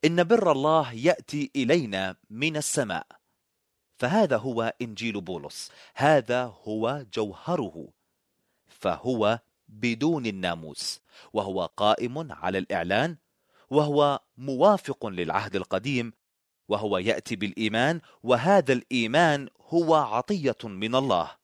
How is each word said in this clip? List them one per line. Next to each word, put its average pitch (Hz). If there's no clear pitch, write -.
إن 170
بر 190
الله 143
يأتي 143
إلينا 113
من 147
السماء، 113
فهذا 147
هو 113
إنجيل 110
بولس، 85
هذا 127
هو 113
جوهره، 107
فهو 107
بدون 120
الناموس، 85
وهو 95
قائم 120
على 90
الإعلان، 98
وهو 147
موافق 139
للعهد 92
القديم، 113
وهو 104
يأتي 104
بالإيمان، 113
وهذا 135
الإيمان 131
هو 165
عطية 131
من 107
الله. 117